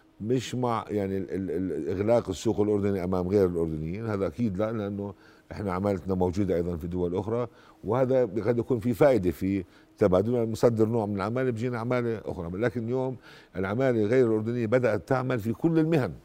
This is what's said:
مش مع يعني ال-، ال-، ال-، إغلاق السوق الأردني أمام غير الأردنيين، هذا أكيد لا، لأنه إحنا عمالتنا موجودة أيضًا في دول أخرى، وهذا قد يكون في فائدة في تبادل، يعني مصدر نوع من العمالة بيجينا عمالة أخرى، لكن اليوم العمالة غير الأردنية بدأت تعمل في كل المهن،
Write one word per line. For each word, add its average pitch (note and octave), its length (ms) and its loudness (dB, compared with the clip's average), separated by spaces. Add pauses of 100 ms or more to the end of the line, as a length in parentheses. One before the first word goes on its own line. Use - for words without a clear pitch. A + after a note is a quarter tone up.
(200)
مش A#2 340 -2
مع A#2+ 340 -2
يعني G2 300 -2
ال-، F2+ 120 -6
ال-، F2+ 200 -4
ال-، D#2+ 380 -4
إغلاق G#2 400 0
السوق F#2+ 320 -2
الأردني G2+ 440 0
أمام F#2 240 -2
غير F#2+ 200 4
الأردنيين، E2 580 -4
هذا G2 200 -2
أكيد G2+ 300 -2
لا، G#2+ 160 -2
لأنه G2+ 420 -6 (380)
إحنا G2 200 -4
عمالتنا F#2+ 420 0
موجودة F2+ 420 2
أيضًا E2+ 200 0
في D#2+ 100 -8
دول F2+ 300 -2
أخرى، A2+ 300 -4 (380)
وهذا B2+ 400 2
قد A2 340 0
يكون A#2 220 0
في A#2 140 0
فائدة A#2 360 6
في F#2+ 340 -2 (340)
تبادل، G2+ 360 4
يعني A2+ 160 0
مصدر A2 380 4
نوع A2+ 180 0
من G2+ 100 -2
العمالة A#2+ 340 -2
بيجينا A#2+ 280 -4
عمالة A#2 460 -2
أخرى، E2+ 340 -6
لكن A#2 260 -2
اليوم B2+ 320 -4 (400)
العمالة A2 480 2
غير B2 220 4
الأردنية A2+ 400 0
بدأت A#2 420 0
تعمل B2+ 320 0
في A2+ 120 -2
كل E3 260 0
المهن، D#3 340 2 (120)